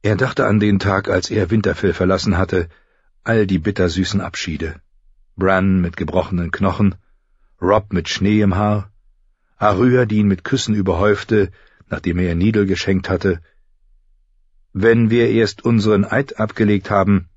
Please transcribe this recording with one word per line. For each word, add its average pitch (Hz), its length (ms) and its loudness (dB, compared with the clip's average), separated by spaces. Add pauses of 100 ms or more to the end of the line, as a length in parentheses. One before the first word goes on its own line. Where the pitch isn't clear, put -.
Er 104 140 0
dachte 127 300 -2
an 104 120 2
den 101 220 2
Tag, 98 280 0
als 92 220 -2
er 92 200 -2
Winterfell 98 420 0
verlassen 92 440 0
hatte, 90 320 -2 (540)
all 110 240 0
die 92 140 0
bittersüßen 98 600 -2
Abschiede. 82 600 -8 (560)
Bran 95 440 2
mit 87 160 -4
gebrochenen 87 540 -4
Knochen, 98 460 0 (640)
Robb 104 320 0
mit 87 160 -2
Schnee 104 320 0
im 98 160 2
Haar, 104 340 -2 (680)
Arya, 120 480 2
die 107 140 0
ihn 104 80 2
mit 98 160 0
Küssen 117 320 -2
überhäufte, 101 760 0 (360)
nachdem 87 300 -4
er 90 120 -2
ihr 82 40 -4
Needle 101 320 0
geschenkt 95 420 -2
hatte. 92 320 -2 (1300)
„Wenn 113 360 2
wir 117 220 2
erst 113 340 0
unseren 107 400 2
Eid 131 360 -4
abgelegt 104 500 0
haben 98 460 2